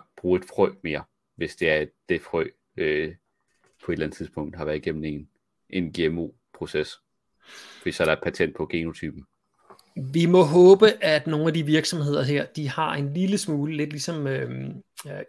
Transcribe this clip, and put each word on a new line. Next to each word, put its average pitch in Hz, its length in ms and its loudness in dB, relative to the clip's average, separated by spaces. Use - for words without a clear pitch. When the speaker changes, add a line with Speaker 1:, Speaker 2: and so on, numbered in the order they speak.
Speaker 1:
bruge 90 220 0
et 92 60 -10
frø - 240 0
mere, 73 200 -6
hvis 82 200 -6
det 85 140 0
er, 78 60 4
at 76 140 -2
det 85 120 0
frø, 80 260 -4
øh, 78 360 -2
på 87 60 -6
et 82 40 -2
eller 78 100 -4
andet 76 120 -10
tidspunkt 78 380 -10
har 80 100 -8
været 76 120 -4
igennem 78 260 -6
en, 76 260 -8
en 87 240 -4
G 80 180 0
M 85 80 -6
O-proces, - 800 -8
hvis 82 120 -6
så 87 80 0
er - 20 2
der 78 80 4
et - 100 -2
patent 82 320 -2
på 78 100 -6
genotypen. 82 580 -8
Speaker 2:
Vi 147 300 0
må 175 180 8
håbe, 180 440 10
at 156 240 2
nogle 156 200 0
af 160 60 0
de 160 120 0
virksomheder 151 580 0
her, 143 220 0
de 147 240 -8
har 160 260 -4
en 143 180 -4
lille 190 240 0
smule, 151 400 -4
lidt 147 120 -4
ligesom, 147 380 -6
øhm, 131 560 -6
øh, 143 40 -14